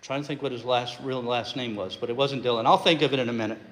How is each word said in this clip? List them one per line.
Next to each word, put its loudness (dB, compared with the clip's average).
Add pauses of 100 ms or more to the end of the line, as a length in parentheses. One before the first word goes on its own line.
trying -4
to -8
think -6
what -2
his -8
last, 0
real -4
last -2
name -4
was, -6
but -4
it -2
wasn't 0
Dylan. 2
I'll 8
think 4
of 2
it 0
in 0
a -2
minute. -4 (140)